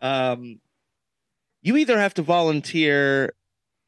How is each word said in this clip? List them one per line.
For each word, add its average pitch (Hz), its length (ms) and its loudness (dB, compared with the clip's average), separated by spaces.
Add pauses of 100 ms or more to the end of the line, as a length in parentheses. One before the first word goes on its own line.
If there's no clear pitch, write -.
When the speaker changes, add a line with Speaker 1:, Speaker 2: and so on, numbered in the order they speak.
Speaker 1:
now. 131 320 -2
Speaker 2:
Um, 120 260 -14 (1000)
you 233 160 0
either 247 220 2
have 202 160 0
to 175 80 -2
volunteer 147 1120 0 (520)